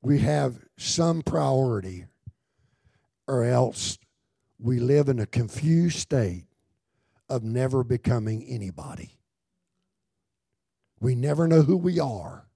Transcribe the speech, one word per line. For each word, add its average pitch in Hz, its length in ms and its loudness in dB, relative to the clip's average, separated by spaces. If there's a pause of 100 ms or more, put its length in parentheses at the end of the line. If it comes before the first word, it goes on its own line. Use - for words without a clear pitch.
We 143 180 2
have 143 400 0 (180)
some 165 440 0
priority, 123 840 -2 (1200)
or 120 180 0
else 123 520 0 (600)
we 120 200 -2
live 139 300 4
in 123 100 0
a 107 60 0
confused 156 720 0
state 98 480 -2 (840)
of 127 140 -4
never 127 400 -2
becoming 113 600 -2
anybody. 92 760 -12 (1800)
We 127 160 0
never 147 320 0
know 165 160 8
who 165 140 4
we 175 220 0
are. 113 460 -6 (100)